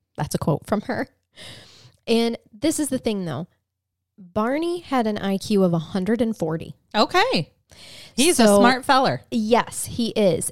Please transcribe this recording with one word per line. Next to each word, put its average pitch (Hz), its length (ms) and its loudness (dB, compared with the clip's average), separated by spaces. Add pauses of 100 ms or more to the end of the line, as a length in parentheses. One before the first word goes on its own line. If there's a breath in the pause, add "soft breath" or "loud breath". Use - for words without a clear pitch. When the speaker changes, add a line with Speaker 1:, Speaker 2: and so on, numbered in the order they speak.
(180)
Speaker 1:
That's 147 180 -6
a - 40 -6
quote - 280 -2
from 208 140 -4
her. - 260 -8 (960 loud breath)
And 233 320 0 (140)
this 294 280 -2
is 294 100 -4
the 262 100 -2
thing, 208 240 -4
though. 160 240 -8 (680)
Barney 262 640 -4
had 254 280 -2
an 214 100 -2
I 196 200 -2
Q 196 260 0
of 175 100 2
a 170 60 0
hundred 190 420 -2
and 226 140 -2
forty. 160 400 -6 (180)
Speaker 2:
Okay. 311 600 0 (640 loud breath)
He's 320 240 4
a 233 60 6
Speaker 1:
So, 202 140 6
Speaker 2:
smart 247 260 4
feller. 254 360 2 (100)
Speaker 1:
yes, 220 540 0
he - 240 -4
is. - 420 0